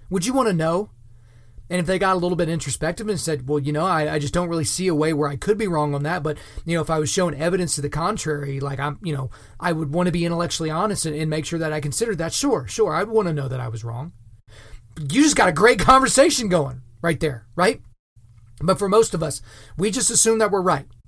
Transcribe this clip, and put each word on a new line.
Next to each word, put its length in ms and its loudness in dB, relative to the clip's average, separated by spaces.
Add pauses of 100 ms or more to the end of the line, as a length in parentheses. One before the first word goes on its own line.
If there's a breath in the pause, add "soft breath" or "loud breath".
would 160 -2
you 80 -2
wanna 200 2
know?" 360 0 (800 soft breath)
And 100 -2
if 80 -2
they 100 2
got 180 2
a 40 0
little 160 0
bit 140 0
introspective 580 -4
and 120 -2
said, 280 -4
"Well, 100 0
you 140 -2
know, 140 0
I, 280 0
I 60 -2
just 140 -4
don't 160 0
really 140 -2
see 240 -2
a 80 2
way 160 2
where 160 0
I 100 -6
could 200 0
be 100 -2
wrong 280 0
on 80 -4
that, 180 -4
but, 160 -4 (280 loud breath)
you 100 -2
know, 60 0
if 80 -4
I 100 0
was 100 0
shown 240 0
evidence 420 -2
to 60 -4
the 80 -4
contrary, 680 -4
like, 200 -6
I'm, 220 -4
you 140 -4
know, 160 -6 (280 loud breath)
I 120 0
would 200 -2
wanna 200 2
be 140 0
intellectually 440 -2
honest 360 -2
and, 100 -4
and 140 -2
make 160 -2
sure 120 -4
that 160 -2
I 60 -4
considered 400 -2
that. 140 -4
Sure, 340 0
sure, 260 2
I'd 140 0
wanna 260 2
know 140 -2
that 120 -4
I 100 -6
was 140 -8
wrong." 280 -8 (880 loud breath)
You 240 2
just 120 4
got 140 4
a 40 2
great 260 4
conversation 680 6
going 320 0 (200)
right 180 0
there, 360 -4
right? 260 2 (800)
But 160 2
for 100 0
most 280 4
of 80 -4
us, 180 -6 (360 loud breath)
we 120 0
just 220 0
assume 260 4
that 140 2
we're 100 2
right. 240 2 (220)